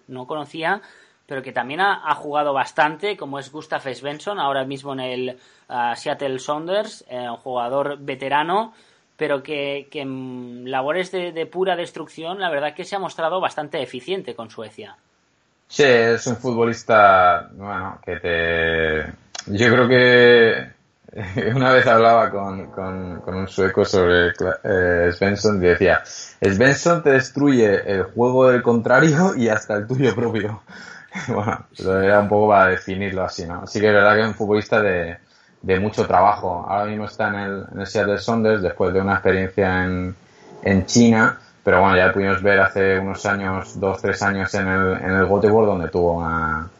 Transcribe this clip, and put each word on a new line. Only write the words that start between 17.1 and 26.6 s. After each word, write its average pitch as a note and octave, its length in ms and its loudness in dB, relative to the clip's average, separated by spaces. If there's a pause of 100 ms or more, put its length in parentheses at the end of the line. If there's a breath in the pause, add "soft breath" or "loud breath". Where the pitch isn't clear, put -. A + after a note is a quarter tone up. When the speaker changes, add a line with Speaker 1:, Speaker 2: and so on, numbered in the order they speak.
Speaker 2:
bueno, F#2+ 520 -12
que F2+ 120 -8
te... E2 880 -2 (500)
Yo A#2 140 4
creo B2 180 4
que B2 800 6 (460)
<laughs> G#2 420 -4
una C3 180 2
vez B2+ 140 6
hablaba A2+ 420 6
con, G2 440 -8
con, F#2 480 -10
con - 160 -10
un F#2+ 100 -4
sueco G2 380 2
sobre F2 500 4
Cla-, F2+ 300 -4
eh, F2 480 2
Svensson G2+ 500 0
y F2+ 60 4
decía, E2+ 360 4
"Svensson C#3 1000 0